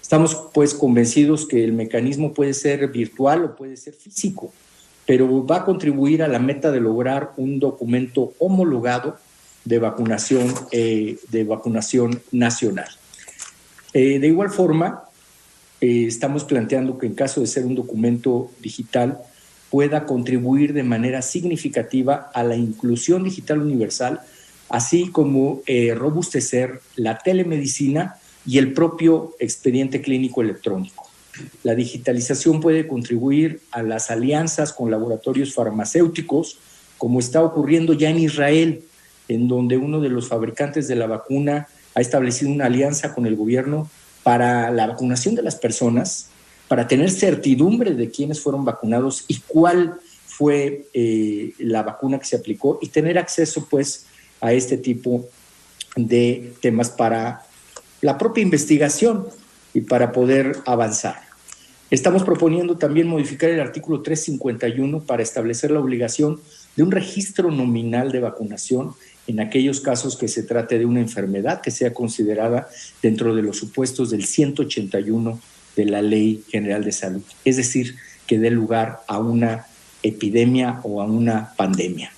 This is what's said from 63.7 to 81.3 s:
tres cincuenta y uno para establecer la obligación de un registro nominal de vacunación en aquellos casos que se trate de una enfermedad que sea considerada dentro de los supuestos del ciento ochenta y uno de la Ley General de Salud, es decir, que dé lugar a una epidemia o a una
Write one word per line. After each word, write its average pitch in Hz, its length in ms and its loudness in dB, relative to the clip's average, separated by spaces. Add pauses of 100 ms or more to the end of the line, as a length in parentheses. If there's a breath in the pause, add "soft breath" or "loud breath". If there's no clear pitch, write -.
tres 156 220 -4
cincuenta 127 440 -4
y 123 140 -2
uno 147 180 -2
para 120 240 -2
establecer 120 480 -2
la 151 80 2
obligación 131 600 -2 (360 loud breath)
de 151 80 4
un 185 80 4
registro 190 580 -2
nominal 123 640 0
de 127 80 -2
vacunación 120 760 -4 (320 soft breath)
en 110 140 -4
aquellos 131 400 0
casos 127 380 -4
que 113 100 -4
se 107 160 -4
trate 117 340 -2
de 117 80 2
una 120 140 2
enfermedad 107 640 -4
que - 100 -6
sea 123 220 -2
considerada 113 720 -2 (340 loud breath)
dentro 113 320 2
de 110 80 0
los 107 160 -4
supuestos 127 540 -4
del 104 140 -2
ciento 143 380 0
ochenta 101 360 -4
y 104 100 -4
uno 113 300 -2 (360)
de 107 100 2
la 104 160 0
Ley 107 480 2
General 104 340 -2
de 101 80 -2
Salud, 98 300 -6 (240)
es 131 120 4
decir, 123 380 -2 (300 loud breath)
que 110 140 2
dé 113 100 2
lugar 113 580 0
a 104 120 -4
una 117 480 -2 (340)
epidemia 117 800 0
o 104 180 -6
a 101 40 -2
una 113 500 0